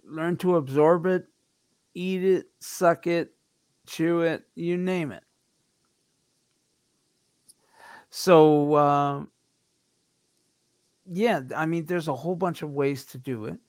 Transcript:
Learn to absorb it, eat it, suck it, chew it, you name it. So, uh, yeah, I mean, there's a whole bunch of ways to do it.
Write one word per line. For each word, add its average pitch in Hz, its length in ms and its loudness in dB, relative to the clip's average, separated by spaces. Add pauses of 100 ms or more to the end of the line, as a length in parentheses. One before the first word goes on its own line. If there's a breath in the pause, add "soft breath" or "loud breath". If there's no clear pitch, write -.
Learn 160 340 -6
to 180 180 2
absorb 151 500 2
it, 185 200 -2 (680)
eat 185 300 -4
it, 185 220 2 (120)
suck - 480 -2
it, 170 260 -2 (540)
chew 170 360 -2
it, 165 200 -2 (140)
you 170 200 -4
name 180 360 -4
it. 87 100 -16 (3000 loud breath)
So, 151 640 6
uh, 143 500 0 (1900)
yeah, 190 300 0 (160)
I 156 100 -2
mean, 165 200 -2
there's 170 220 -4
a 139 80 -2
whole 170 200 -6
bunch 170 260 -4
of 151 80 -10
ways 139 360 -2
to - 120 -18
do 123 260 -8
it. 165 140 -10 (100)